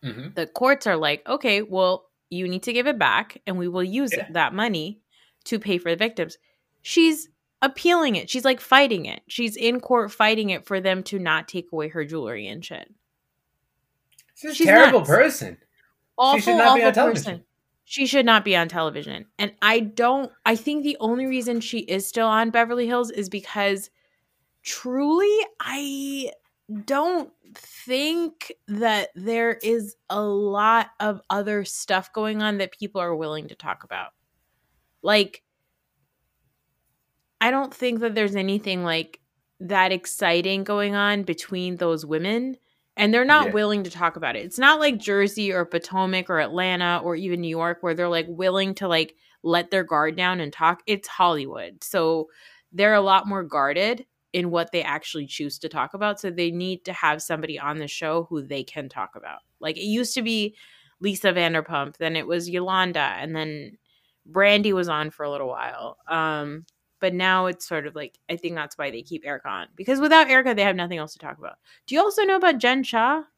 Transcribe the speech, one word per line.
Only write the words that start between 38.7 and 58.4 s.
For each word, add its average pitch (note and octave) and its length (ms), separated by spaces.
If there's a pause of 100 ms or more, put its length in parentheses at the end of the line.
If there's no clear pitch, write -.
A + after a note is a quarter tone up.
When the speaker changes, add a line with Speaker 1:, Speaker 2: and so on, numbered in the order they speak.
Speaker 2:
like, E3 360 (400)
that F#3 320
exciting F#3 720
going G3+ 320
on G3+ 280
between F3+ 540
those E3 280
women. G#3 520 (380)
And G#3 180
they're A#3+ 120
not D4 220
Speaker 1:
Yeah. G#3 60
Speaker 2:
willing G#3 300
to F3+ 60
talk E3+ 260
about C#3+ 200
it. G#2+ 100
It's F#3+ 140
not D4 200
like C#4+ 200
Jersey G3+ 520
or F3+ 140
Potomac F#3 640
or E3+ 100
Atlanta F3 640
or F3 120
even F3 260
New E3+ 80
York E3 320
where E3+ 140
they're, F3 120
like, E3+ 220
willing F#3 460
to, G3 120
like, E3 280 (260)
let E3+ 300
their F#3+ 120
guard D#3 320
down F3+ 240
and D3 140
talk. E3+ 320
It's G3+ 220
Hollywood. C3+ 760
So D#3+ 460 (420)
they're G3+ 220
a G#3 80
lot F#3+ 260
more G3 160
guarded E3 640 (260)
in F3 200
what E3+ 200
they E3+ 120
actually D3 440
choose C#3+ 320
to D#3+ 100
talk D3+ 240
about. G#3 260
So G3 100
they F3 220
need F3+ 340
to F#3 80
have D#3+ 280
somebody D#3+ 380
on D3 200
the D3 80
show D#3+ 380
who E3 160